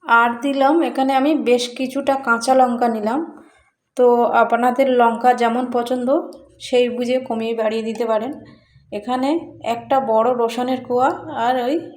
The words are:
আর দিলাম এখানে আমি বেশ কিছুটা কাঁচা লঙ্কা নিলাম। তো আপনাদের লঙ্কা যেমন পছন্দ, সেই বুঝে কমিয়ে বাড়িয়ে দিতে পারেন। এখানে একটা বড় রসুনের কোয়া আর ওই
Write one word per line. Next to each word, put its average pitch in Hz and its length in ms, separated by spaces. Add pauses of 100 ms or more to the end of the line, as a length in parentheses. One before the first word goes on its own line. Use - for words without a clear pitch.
আর 233 260 (140)
দিলাম 277 320 (140)
এখানে 269 220 (100)
আমি 294 100 (160)
বেশ 240 160 (140)
কিছুটা 269 360 (120)
কাঁচা 233 340
লঙ্কা 240 360
নিলাম। 220 240 (800)
তো 247 80 (360)
আপনাদের 240 460 (120)
লঙ্কা 233 320 (100)
যেমন 233 220 (120)
পছন্দ, 247 320 (600)
সেই 247 180 (100)
বুঝে 247 220 (100)
কমিয়ে 226 340
বাড়িয়ে 220 280
দিতে 226 220
পারেন। 220 200 (680)
এখানে 254 320 (460)
একটা 262 220 (140)
বড় 226 180 (120)
রসুনের 247 460
কোয়া 247 220 (360)
আর 247 80 (140)
ওই 294 80 (220)